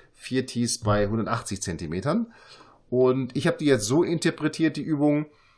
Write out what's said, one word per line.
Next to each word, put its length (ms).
vier 340
Tees 320
bei 300
hundertachtzig 540
Zentimetern. 680
Und 440
ich 120
habe 100
die 100
jetzt 200
so 180
interpretiert, 720
die 60
Übung, 440